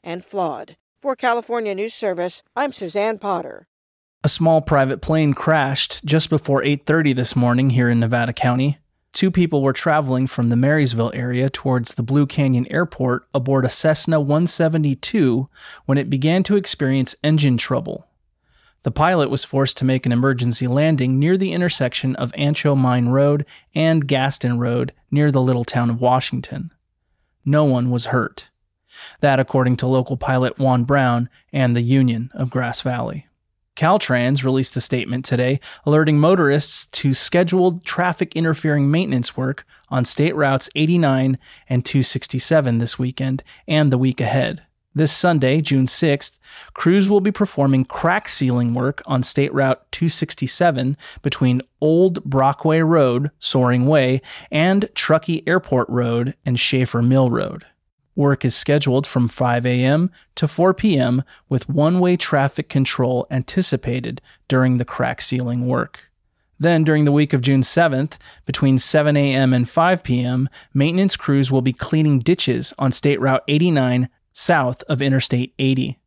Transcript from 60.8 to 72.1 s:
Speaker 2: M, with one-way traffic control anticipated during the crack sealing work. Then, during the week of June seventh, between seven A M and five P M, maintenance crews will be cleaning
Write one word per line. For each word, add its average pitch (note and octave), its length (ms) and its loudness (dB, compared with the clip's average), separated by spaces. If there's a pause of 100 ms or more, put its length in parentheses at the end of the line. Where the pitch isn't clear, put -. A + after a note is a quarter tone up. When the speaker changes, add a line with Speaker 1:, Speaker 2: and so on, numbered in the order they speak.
Speaker 2:
M, B2+ 240 0 (260)
with C3 220 -4
one-way F3 480 2
traffic C#3 500 -2
control B2+ 640 0
anticipated B2+ 880 -4 (260)
during B2+ 300 2
the A#2+ 80 -2
crack A#2+ 380 -6
sealing B2 440 -2
work. A#2+ 440 -4 (480)
Then, D#3+ 260 2
during D3+ 200 4
the C#3+ 80 4
week D3 200 2
of C3+ 80 2
June C3+ 220 2
seventh, D3+ 560 0 (260)
between C3+ 340 0
seven D3 380 2
A C#3 160 2
M C3 220 2
and B2 120 2
five F3 360 2
P B2 200 -2
M, B2+ 280 -2 (240)
maintenance E3+ 420 2
crews C#3 360 0
will C3 100 2
be C3+ 100 0
cleaning D3+ 460 0